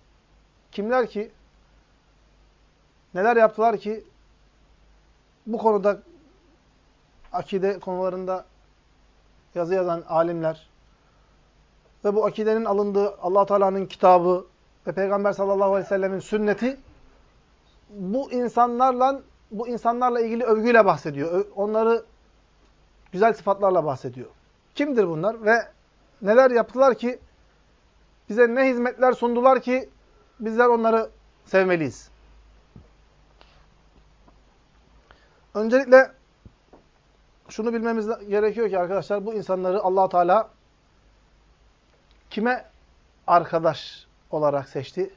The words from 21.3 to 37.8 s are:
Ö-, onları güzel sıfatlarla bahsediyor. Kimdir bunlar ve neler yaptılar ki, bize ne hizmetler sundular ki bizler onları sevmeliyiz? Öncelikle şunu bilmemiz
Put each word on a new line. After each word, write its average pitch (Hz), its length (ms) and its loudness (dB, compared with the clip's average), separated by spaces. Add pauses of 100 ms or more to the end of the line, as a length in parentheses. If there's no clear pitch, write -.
Ö-, 196 140 -2 (100)
onları 220 480 -2 (1080)
güzel 208 200 2
sıfatlarla 196 520 0
bahsediyor. 127 440 -8 (460)
Kimdir 247 340 0
bunlar 202 360 -6
ve 220 240 2 (540)
neler 240 280 4
yaptılar 240 440 2
ki, 247 240 -6 (1120)
bize 233 260 2
ne 262 160 2
hizmetler 240 420 0
sundular 240 480 2
ki 247 300 -4 (500)
bizler 226 260 2
onları 226 440 0 (340)
sevmeliyiz? 180 680 0 (3500)
Öncelikle 254 560 6 (1400)
şunu 220 240 -6
bilmemiz 226 340 -4 (220)